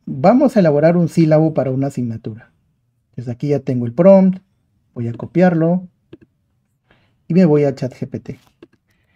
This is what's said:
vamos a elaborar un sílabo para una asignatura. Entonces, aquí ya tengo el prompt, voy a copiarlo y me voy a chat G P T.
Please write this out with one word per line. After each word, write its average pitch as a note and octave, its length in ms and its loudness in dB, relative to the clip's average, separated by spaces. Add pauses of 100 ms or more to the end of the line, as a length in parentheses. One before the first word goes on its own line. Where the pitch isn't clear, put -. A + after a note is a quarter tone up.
vamos G3 500 0
a G#3 60 2
elaborar D#3+ 360 2
un E3+ 120 0
sílabo D#3 440 2
para C3 180 -4
una C3+ 160 -4
asignatura. A2+ 640 -10 (580)
Entonces, B2 240 -14
aquí C#3+ 160 -8
ya C#3+ 100 0
tengo B2+ 260 -4
el A#2+ 80 -8
prompt, F#3+ 480 4 (520)
voy A#2+ 140 -8
a A#2 60 -8
copiarlo E3+ 760 -2 (1400)
y E3 60 -6
me F#3 120 4
voy D3+ 200 2
a C3+ 100 -2
chat B2+ 180 -10
G - 140 -12
P B2 120 -10
T. - 200 -16 (760)